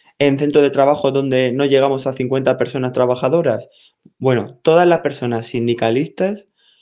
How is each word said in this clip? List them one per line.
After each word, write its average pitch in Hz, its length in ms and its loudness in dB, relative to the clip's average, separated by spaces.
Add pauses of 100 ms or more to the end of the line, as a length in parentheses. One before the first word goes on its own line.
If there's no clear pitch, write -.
(200)
en 139 180 2
centros 147 260 2
de 143 60 2
trabajo 139 420 2
donde 131 400 0
no 139 140 -2
llegamos 135 420 2
a 135 60 -2
cincuenta 131 440 -2
personas 127 340 -4
trabajadoras, 127 760 -2 (500)
bueno, 127 440 -2
todas 170 260 4
las 170 120 4
personas 120 480 -6
sindicalistas 123 1000 -4 (340)